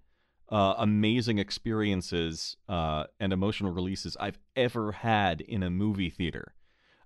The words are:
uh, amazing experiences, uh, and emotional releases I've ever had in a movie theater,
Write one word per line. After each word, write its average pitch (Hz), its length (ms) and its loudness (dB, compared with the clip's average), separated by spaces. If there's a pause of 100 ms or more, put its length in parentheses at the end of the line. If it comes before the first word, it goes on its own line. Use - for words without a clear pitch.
(500)
uh, 98 280 4
amazing 107 600 4
experiences, 95 1200 -2 (100)
uh, 80 380 -2 (120)
and 98 140 -2
emotional 98 400 0
releases 92 480 -6
I've 101 200 -6 (180)
ever 120 340 0
had 101 480 2
in 101 240 -4
a 90 60 0
movie 98 400 0
theater, 76 440 -6 (520)